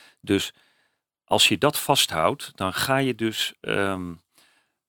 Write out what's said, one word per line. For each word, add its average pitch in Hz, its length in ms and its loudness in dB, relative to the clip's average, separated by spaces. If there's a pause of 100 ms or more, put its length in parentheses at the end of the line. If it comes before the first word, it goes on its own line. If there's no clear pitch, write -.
(200)
Dus - 320 0 (720)
als - 240 4
je 101 100 2
dat 147 200 2
vasthoudt, 107 760 0
dan 95 200 -4
ga 135 220 0
je 135 180 0
dus, 110 460 -4
ehm, 98 520 -2 (760)